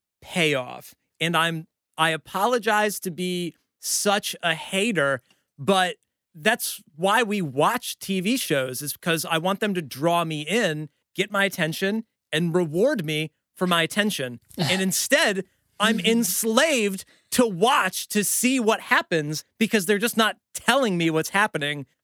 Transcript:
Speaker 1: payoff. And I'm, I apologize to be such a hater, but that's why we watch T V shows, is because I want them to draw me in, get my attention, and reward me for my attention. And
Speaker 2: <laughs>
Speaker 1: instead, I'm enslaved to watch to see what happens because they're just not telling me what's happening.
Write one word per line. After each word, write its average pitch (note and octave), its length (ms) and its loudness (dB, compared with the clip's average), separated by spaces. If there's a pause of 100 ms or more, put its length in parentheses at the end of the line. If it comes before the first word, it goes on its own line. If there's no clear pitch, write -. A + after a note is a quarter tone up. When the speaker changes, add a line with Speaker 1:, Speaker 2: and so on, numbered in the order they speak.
(220)
Speaker 1:
payoff. C3 760 -2 (260)
And E3 160 0
I'm, E3 300 0 (300)
I D#3+ 120 2
apologize G#3 920 0
to F#3 100 -6
be F3+ 440 -6 (240)
such - 640 -2
a E3 100 2
hater, D#3+ 680 -2 (360)
but F3+ 380 2 (380)
that's G#3 480 -2 (140)
why G3 280 2
we G#3 180 -2
watch D#3+ 580 0
T F#3+ 220 -2
V A3+ 160 0
shows, C3 440 -2
is D3 120 -8
because E3 320 -2
I E3 120 -2
want F#3 220 -2
them G#3 140 -2
to F3+ 80 -2
draw E3 420 0
me D#3 200 -4
in, D#3+ 440 -2 (260)
get G3+ 160 -4
my G3+ 140 0
attention, F#3+ 640 -2 (260)
and E3 240 0
reward F3+ 480 2
me D#3 280 -4 (220)
for F3+ 140 -2
my E3+ 140 2
attention. D#3+ 580 -2 (180)
And F3+ 240 0
Speaker 2:
<laughs> F#3+ 80 0
Speaker 1:
instead, A3+ 540 2 (340)
I'm G#3 220 2
enslaved A3+ 1040 2 (280)
to B3 140 4
watch G#3+ 640 0
to G#3 140 0
see B3+ 380 0
what G#3+ 180 2
happens D#3 640 0 (160)
because G#3 280 0
they're G#3 100 2
just A3+ 180 -2
not G#3+ 220 2 (160)
telling A#3 440 2
me E3 120 2
what's D#3 220 -2
happening. D3 540 -2 (180)